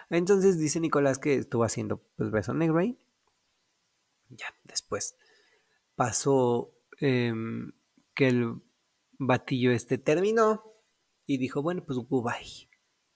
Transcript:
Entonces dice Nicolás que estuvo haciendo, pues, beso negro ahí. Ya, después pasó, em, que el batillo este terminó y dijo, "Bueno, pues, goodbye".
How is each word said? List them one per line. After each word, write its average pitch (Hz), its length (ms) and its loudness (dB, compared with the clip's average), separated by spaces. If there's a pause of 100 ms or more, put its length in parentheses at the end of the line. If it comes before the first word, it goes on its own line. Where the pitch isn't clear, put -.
Entonces 185 480 4
dice 156 220 0
Nicolás 143 400 2
que 143 160 2
estuvo 117 280 0
haciendo, 107 380 -4 (140)
pues, 110 160 -4
beso 107 220 -2
negro 160 260 0
ahí. 233 180 -2 (1300)
Ya, - 180 -16 (160)
después - 520 -8 (800)
pasó, 123 760 0 (260)
em, 117 720 -2 (440)
que 135 140 2
el 120 320 0 (580)
batillo 123 520 0
este 123 260 -2
terminó 214 680 2 (600)
y 139 120 -2
dijo, 127 240 -4
"Bueno, 175 240 -4
pues, 127 140 -6
goodbye". - 680 -6 (460)